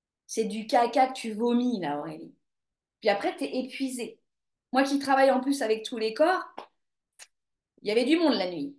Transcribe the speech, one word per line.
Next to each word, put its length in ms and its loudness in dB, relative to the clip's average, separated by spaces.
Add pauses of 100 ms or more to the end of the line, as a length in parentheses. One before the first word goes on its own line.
(260)
C'est 180 -2
du 220 -6
caca 420 4
que 60 -10
tu 180 -8
vomis, 480 0
là, 180 -2
Aurélie. 360 -12 (640)
Puis 100 2
après, 260 -2
t'es 220 -6
épuisée. 640 -6 (520)
Moi 120 4
qui 140 0
travaille 320 4
en 100 2
plus 220 -2
avec 220 0
tous 140 -8
les 160 -2
corps, 300 2 (1400)
il 60 -6
y 20 0
avait 140 2
du 120 4
monde 180 4
la 160 -2
nuit. 280 -8